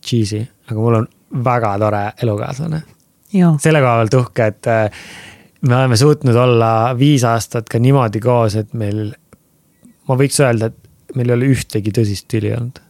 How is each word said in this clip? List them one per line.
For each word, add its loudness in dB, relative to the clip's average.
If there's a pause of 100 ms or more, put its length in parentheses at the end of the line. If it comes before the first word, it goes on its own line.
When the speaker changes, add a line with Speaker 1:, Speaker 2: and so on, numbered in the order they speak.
Speaker 1:
cheesy, -2 (260)
aga -6
mul 2
on -4 (360)
väga 0
tore 0 (160)
elukaaslane. -4 (520)
Speaker 2:
Joo. 4
Speaker 1:
Selle 2
koha 2
pealt 2
uhke, -2
et, -6
äh, 0 (680)
me 2
oleme 2
suutnud 2
olla 4 (260)
viis 2
aastat -2
ka -2
niimoodi 2
koos, 0
et -4
meil, -6 (960)
ma 0
võiks 0
öelda, 0
et -20
meil -2
ei 2
ole 0
ühtegi -6
tõsist -2
tüli -4
olnud. -8